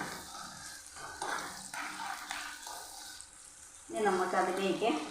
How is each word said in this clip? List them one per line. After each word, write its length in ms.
ഇനി 200
നമുക്കതിലേക്ക് 840